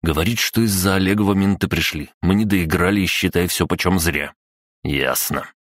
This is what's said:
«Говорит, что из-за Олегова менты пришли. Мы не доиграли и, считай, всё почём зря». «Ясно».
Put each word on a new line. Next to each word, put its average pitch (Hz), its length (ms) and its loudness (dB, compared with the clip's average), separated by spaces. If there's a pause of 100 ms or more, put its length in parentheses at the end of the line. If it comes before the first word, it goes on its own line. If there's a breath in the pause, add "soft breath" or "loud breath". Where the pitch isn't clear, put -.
«Говорит, 82 380 0
что - 220 -2
из-за 98 340 0
Олегова 98 380 2
менты 98 340 2
пришли. 76 420 -4 (120)
Мы 90 140 2
не 110 100 2
доиграли 92 560 2
и, 90 60 0
считай, 90 400 0
всё 85 200 -2
почём 90 320 0
зря». 73 340 -4 (500)
«Ясно». 67 680 -2 (160)